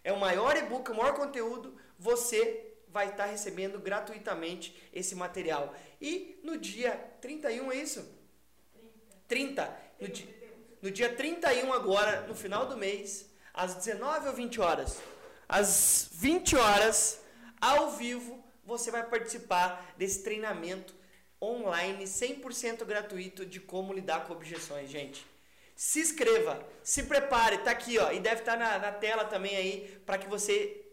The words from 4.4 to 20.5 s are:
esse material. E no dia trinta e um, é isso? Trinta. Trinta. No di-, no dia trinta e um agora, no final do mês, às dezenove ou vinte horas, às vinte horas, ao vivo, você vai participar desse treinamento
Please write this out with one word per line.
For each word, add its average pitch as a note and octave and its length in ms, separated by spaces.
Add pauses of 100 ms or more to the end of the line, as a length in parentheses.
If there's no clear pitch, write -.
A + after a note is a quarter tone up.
esse F3+ 240
material. D#3+ 580 (260)
E E4+ 440
no D#4+ 120
dia G#3+ 360 (280)
trinta D4 300
e A#3 100
um, C4 120
é B3+ 40
isso? D4 240 (1300)
Trinta. C4 400
Trinta. - 180 (140)
No G3 100
di-, - 200 (520)
no G3 100
dia A#3+ 220
trinta D#4 400
e B3 120
um C4 80
agora, G#3 560
no A3 80
final G#3 300
do C4 100
mês, G3+ 520 (240)
às - 220
dezenove C#4 540
ou C4 60
vinte A#3 260
horas, C#3+ 400 (480)
às - 640
vinte D4 440
horas, A3 640 (400)
ao C#4+ 320
vivo, A#3+ 520 (200)
você A#3 260
vai A3+ 120
participar F#3 920
desse F#3+ 260
treinamento F#3+ 720 (460)